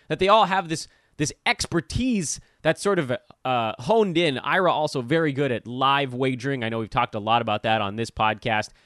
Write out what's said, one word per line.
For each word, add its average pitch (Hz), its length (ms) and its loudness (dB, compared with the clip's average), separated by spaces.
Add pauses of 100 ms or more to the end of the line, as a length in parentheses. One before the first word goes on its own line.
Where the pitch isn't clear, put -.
that 156 100 -4
they 185 100 0
all 208 180 6
have 190 220 -2
this, 156 200 -6 (300)
this 151 140 -2 (140)
expertise 233 920 -2 (240)
that's 160 180 0
sort 202 160 2
of, 135 140 0 (340)
uh, 120 320 0
honed 190 400 2
in. 147 220 0
Ira 165 320 2
also 147 320 -2
very 156 280 0
good 135 200 -2
at 113 160 -6
live 131 480 0
wagering. 131 480 -2
I 113 60 -2
know 113 100 -4
we've 110 100 -6
talked 123 240 0
a 113 60 -4
lot 113 240 2
about 107 200 -2
that 110 180 2
on 101 140 -4
this 113 140 -6
podcast. 110 600 -2 (160)